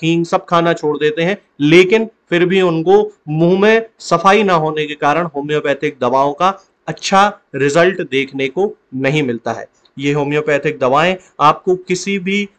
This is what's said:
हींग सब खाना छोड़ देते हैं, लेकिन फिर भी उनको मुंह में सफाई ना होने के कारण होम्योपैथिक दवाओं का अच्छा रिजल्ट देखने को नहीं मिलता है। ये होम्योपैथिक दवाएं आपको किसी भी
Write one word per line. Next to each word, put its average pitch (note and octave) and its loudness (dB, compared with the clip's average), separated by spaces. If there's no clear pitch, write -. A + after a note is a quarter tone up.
हींग E3 0
सब F3+ -2
खाना E3+ 2
छोड़ D3+ -4
देते D3+ -2
हैं, G3 -2
लेकिन F#3 4
फिर E3+ 2
भी F#3+ 2
उनको F3 2
मुंह E3+ 2
में A3 2
सफाई F#3+ 2
ना F#3+ 2
होने D#3 -2
के D3 -10
कारण D3+ 0
होम्योपैथिक D3 -4
दवाओं C3+ 0
का F3+ 0
अच्छा F#3+ 0
रिजल्ट E3 2
देखने C3+ -4
को F#3+ -2
नहीं C#3 0
मिलता A#2 -4
है। G2 -10
ये C#3 -2
होम्योपैथिक D3 -2
दवाएं D3 2
आपको D3+ 2
किसी F#3 -4
भी G3 -4